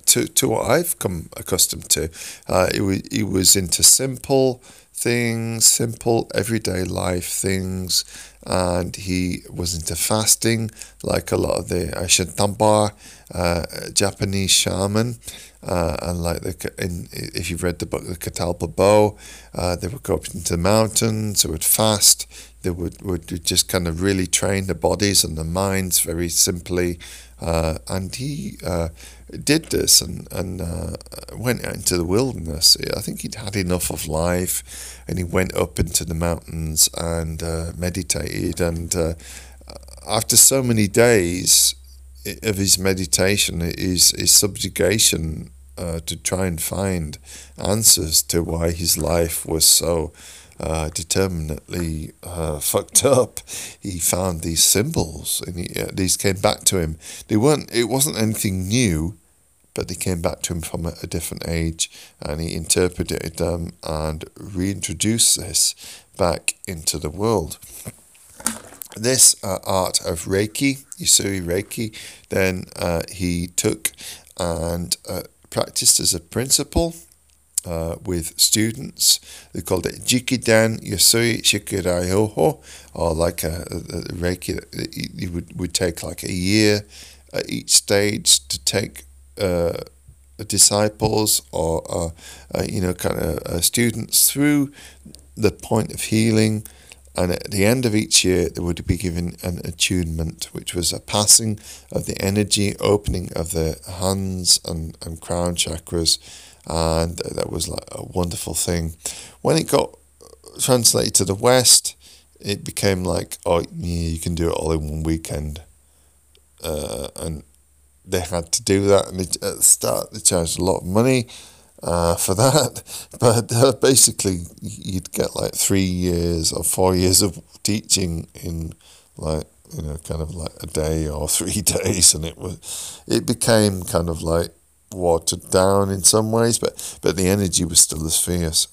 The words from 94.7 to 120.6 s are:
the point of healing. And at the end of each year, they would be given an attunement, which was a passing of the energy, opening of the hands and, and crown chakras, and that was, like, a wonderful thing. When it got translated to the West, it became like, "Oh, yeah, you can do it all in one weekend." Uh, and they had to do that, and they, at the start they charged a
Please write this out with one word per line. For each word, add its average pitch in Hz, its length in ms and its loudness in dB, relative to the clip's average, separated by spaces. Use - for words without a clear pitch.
the 107 140 4
point - 420 -2
of - 120 -8
healing. 110 640 2
And 90 180 0
at - 180 -6
the 98 160 2
end 123 180 2
of 107 100 2
each - 300 2
year, 90 240 4
they - 140 -6
would 85 240 -2
be 90 100 2
given 87 460 -4
an 87 220 -4
attunement, 82 880 -2
which - 220 -10
was 85 180 -2
a - 80 -8
passing 104 580 2
of - 140 -4
the - 160 -6
energy, 101 580 2
opening 101 560 0
of 82 140 -4
the 80 280 -2
hands 92 640 0
and, 80 400 -6
and 82 160 -10
crown 87 360 -2
chakras, 82 640 -2
and 82 520 0
that - 320 -4
was, 82 180 -4
like, - 220 -8
a - 140 -10
wonderful 87 500 -4
thing. 82 400 -2
When 147 160 2
it - 120 0
got - 300 0
translated 117 540 4
to - 100 4
the 95 100 0
West, 123 640 4
it 101 260 -4
became 92 380 0
like, 90 420 -2
"Oh, 87 160 4
yeah, 85 320 -2
you 82 100 -2
can 87 160 -2
do 82 160 2
it - 20 2
all 80 200 0
in 78 160 0
one 78 140 -4
weekend." 78 600 -4
Uh, 71 540 -6
and 80 260 -8
they 92 160 -2
had 85 320 -4
to - 100 -2
do 98 240 4
that, 98 220 6
and 92 120 -4
they, 90 40 -2
at 87 320 -4
the - 60 -10
start - 500 2
they 107 80 -12
charged 85 380 0
a 87 60 0